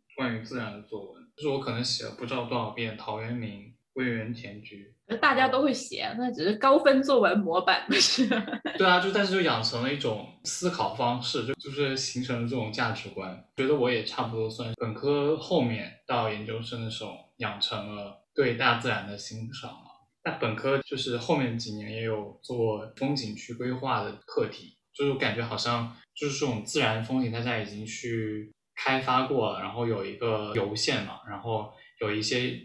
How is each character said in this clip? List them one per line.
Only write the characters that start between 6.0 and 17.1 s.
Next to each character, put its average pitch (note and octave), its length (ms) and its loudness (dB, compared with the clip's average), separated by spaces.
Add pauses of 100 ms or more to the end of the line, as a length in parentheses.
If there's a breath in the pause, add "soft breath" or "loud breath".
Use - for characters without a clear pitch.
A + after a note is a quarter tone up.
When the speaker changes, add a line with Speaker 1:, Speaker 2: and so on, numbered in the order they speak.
Speaker 2:
那 B3 140 -2
只 D#3 120 -4
是 G3 100 4
高 C4+ 240 8
分 C4+ 240 8
作 C4+ 200 6
文 G3+ 180 6
模 F3 200 4
板， - 280 4
不 - 80 2
是？ A3 320 6 (220)
<laughs> - 280 -6
Speaker 1:
对 F#3+ 80 6
啊， F3+ 140 10
就， F#3+ 120 2
但 G3+ 140 4
是 F#3 80 0
就 F#3+ 80 4
养 B2 220 2
成 A#2+ 180 0
了 C3 100 0
一 C#3+ 60 -2
种 G#2+ 300 -2 (160)
思 - 260 -2
考 - 240 -2
方 B2 280 2
式， A#2+ 240 -2
就， C3 100 -2
就 - 160 -12
是 C3+ 260 0
形 B2+ 260 -4
成 A#2+ 200 -2
了 A#2 40 0
这 B2+ 80 -2
种 G#2+ 160 -2
价 A2+ 200 0
值 - 180 -8
观。 F#2 360 -10 (120)
觉 C3+ 100 2
得 D3 80 6
我 B2+ 140 4
也 A2+ 140 2
差 - 200 -4
不 A2+ 120 -4
多 A2 120 0
算 A#2 280 -6
本 A2 180 -4
科 C#3+ 440 2
后 E3 220 2
面 A2+ 320 0 (140)
到 A2+ 240 0
研 G#2+ 160 -6
究 A2+ 160 -6
生 A#2 220 -8
的 A2 60 -4
时 A2 140 -8
候 F#2+ 120 -10 (220)